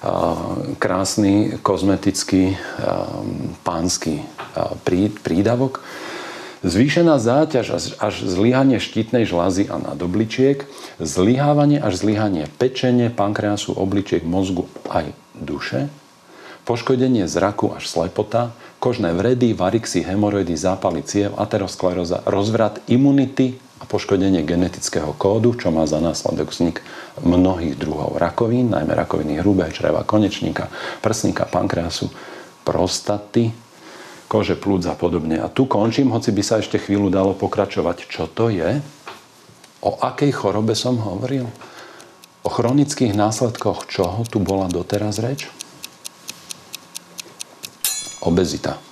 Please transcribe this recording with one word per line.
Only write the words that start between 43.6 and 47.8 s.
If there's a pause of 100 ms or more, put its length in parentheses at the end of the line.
čoho
tu
bola
doteraz
reč? (2750)